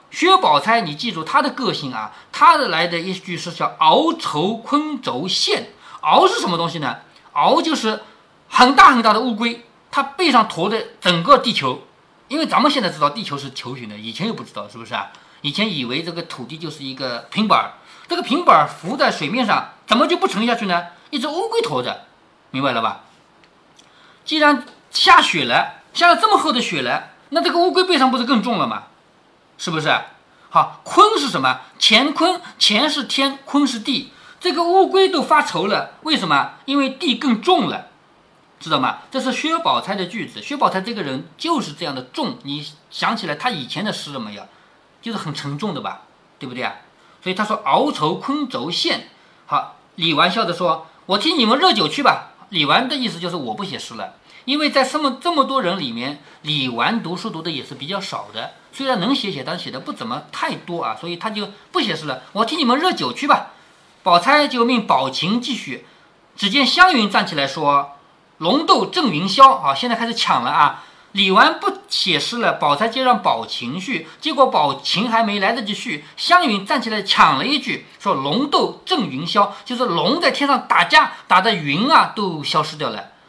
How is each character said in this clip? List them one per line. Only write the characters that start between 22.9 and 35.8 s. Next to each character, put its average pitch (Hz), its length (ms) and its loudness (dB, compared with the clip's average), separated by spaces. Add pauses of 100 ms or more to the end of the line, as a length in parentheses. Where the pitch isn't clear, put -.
既 302 140 -4
然 294 280 4 (260)
下 359 300 4
雪 147 240 0
了， 131 360 0 (120)
下 339 140 2
了 349 80 6
这 427 160 2
么 392 60 6
厚 302 140 0
的 233 100 -2
雪 151 200 -4
了， 123 280 -4 (200)
那 320 120 0
这 339 100 0
个 339 80 0
乌 349 120 4
龟 370 120 2
背 359 140 2
上 262 120 4
不 254 80 2
是 233 60 -2
更 233 180 2
重 196 160 -2
了 147 80 0
吗？ 107 180 -6 (720)
是 - 120 -8
不 160 100 -2
是？ 147 120 0 (580)
好， 147 340 0
坤 427 340 4
是 285 100 -2
什 170 140 -2
么？ 127 200 0 (180)
乾 262 340 4
坤， 349 280 0 (180)
乾 233 300 2
是 285 140 -2
天， 269 420 -2
坤 285 220 2
是 233 120 -6
地。 214 320 -4 (280)
这 370 120 -2
个 330 120 0
乌 359 240 6
龟 381 220 4
都 339 120 0
发 302 200 4
愁 170 260 -2
了， - 260 -2 (100)